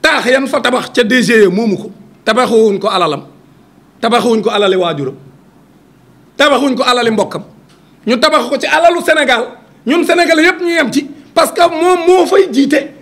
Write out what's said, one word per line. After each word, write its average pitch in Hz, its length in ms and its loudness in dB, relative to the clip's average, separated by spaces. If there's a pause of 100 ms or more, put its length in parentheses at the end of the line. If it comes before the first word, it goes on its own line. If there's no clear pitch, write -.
taax 285 240 -2
yan 269 200 0
fa 269 140 -2
tabax 247 320 -4
ca 247 120 0
D 240 180 2
G 220 220 4
E 190 40 4
moomu 202 280 -2
ko, - 140 -12 (340)
tabaxuwuñ 220 540 2
ko 202 100 -4
alalam, 175 340 -2 (800)
tabaxuwuñ 226 420 0
ko 208 80 -2
alali 202 260 0
waajuram, 147 380 -4 (1200)
tabaxuñ 277 380 0
ko 247 80 -4
alali 247 280 0
mbokkam, 202 320 -4 (640)
ñu 233 120 0
tabax 277 300 0
ko 262 100 -4
ci 294 80 -6
alalu 339 400 2
Sénégal, 269 380 0 (420)
ñun 320 180 0
sénégalais 330 400 2
yépp 359 160 0
ñu 349 140 -4
yem 294 180 -2
ci, 277 140 -4 (280)
parce 330 180 0
que - 80 -4 (100)
moom 339 360 0
moo 359 200 4
fay 381 260 2
jiite 277 500 0